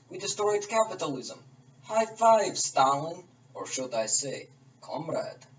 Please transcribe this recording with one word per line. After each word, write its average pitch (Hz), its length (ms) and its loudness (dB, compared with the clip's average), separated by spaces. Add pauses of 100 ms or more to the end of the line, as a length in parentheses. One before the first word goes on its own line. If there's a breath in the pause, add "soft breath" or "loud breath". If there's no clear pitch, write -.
We 185 80 -14
destroyed 208 500 -2
capitalism. 165 720 -2 (440)
High 220 220 0
five, 220 520 4
Stalin. 160 680 2 (300)
Or - 140 -10
should - 260 -8
I 113 120 0
say, - 420 -2 (320)
comrade. - 680 -8 (140)